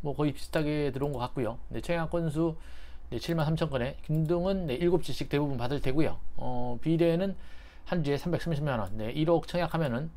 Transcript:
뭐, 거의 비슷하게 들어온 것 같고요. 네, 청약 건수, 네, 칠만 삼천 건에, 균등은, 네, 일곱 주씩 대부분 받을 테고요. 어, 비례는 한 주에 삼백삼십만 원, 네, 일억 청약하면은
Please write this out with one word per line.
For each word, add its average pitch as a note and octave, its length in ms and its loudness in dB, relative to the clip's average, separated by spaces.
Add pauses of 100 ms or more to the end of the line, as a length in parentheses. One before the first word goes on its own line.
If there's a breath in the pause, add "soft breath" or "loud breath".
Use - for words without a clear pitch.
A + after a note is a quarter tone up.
뭐, C#3 160 -4
거의 D3 160 2
비슷하게 D3 600 0
들어온 C#3 200 -2
것 B2+ 60 -4
같고요. A#2 400 -2 (100)
네, A#2 140 -6
청약 E3 280 -2
건수, E3 460 0 (540 loud breath)
네, A#2+ 80 -4
칠만 E3 260 0
삼천 D#3+ 240 0
건에, C3+ 360 -2
균등은, F3 640 0
네, B2 60 0
일곱 F3 280 4
주씩 - 260 0
대부분 C#3+ 300 0
받을 B2+ 240 0
테고요. C3+ 360 4 (180)
어, B2 440 2
비례는 E3+ 560 2 (480 loud breath)
한 F3+ 180 0
주에 C#3+ 140 2
삼백삼십만 D3 640 0
원, G2+ 160 -2
네, A2 160 -2
일억 D#3+ 340 2
청약하면은 E3 680 0